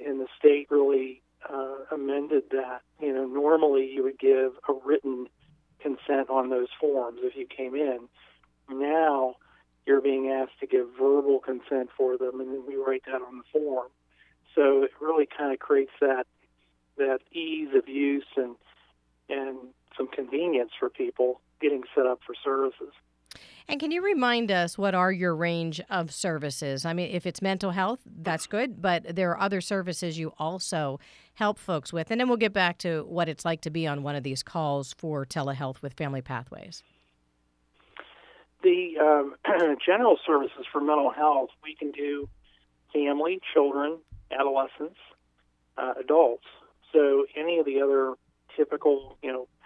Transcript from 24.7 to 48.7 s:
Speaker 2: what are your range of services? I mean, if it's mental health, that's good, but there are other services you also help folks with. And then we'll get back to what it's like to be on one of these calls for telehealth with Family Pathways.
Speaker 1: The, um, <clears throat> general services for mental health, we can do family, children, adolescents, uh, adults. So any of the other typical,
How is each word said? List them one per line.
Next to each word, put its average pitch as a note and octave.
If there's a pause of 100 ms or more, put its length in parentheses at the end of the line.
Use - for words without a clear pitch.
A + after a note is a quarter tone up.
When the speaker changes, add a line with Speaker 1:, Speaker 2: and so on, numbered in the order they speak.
Speaker 2:
what G3
are F#3
your F3
range E3 (120)
of E3
services? D3
I E3
mean, F3
if F3+
it's -
mental F#3+
health, G3
that's D#3+
good, G#3
but F3
there F#3
are F#3
other G3
services F3
you D#3
also D#3 (360)
help G#3+
folks E3
with. E3
And A3+
then B3+
we'll A#3+
get G#3+
back F3+
to E3
what E3+
it's -
like E3
to D#3+
be D#3+
on C#3+
one C#3+
of C3+
these C3
calls C#3+
for D3+
telehealth C3
with C#3
Family C3+
Pathways. B2+ (1800)
Speaker 1:
The, F3+
um, D3 (100)
<clears throat> E3+
general G3+
services C#3
for D3
mental C#3+
health, D3+ (140)
we D#3
can D3
do C#3+ (640)
family, D3+ (140)
children, C#3+ (320)
adolescents, C#3 (800)
uh, B2+
adults. C3+ (480)
So C#3 (100)
any E3
of D3
the C#3
other C3+ (420)
typical, C#3+